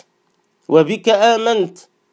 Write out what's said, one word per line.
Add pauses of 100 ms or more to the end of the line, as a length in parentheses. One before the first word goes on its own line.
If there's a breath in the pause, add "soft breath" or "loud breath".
(680)
وبك
آمنت (360)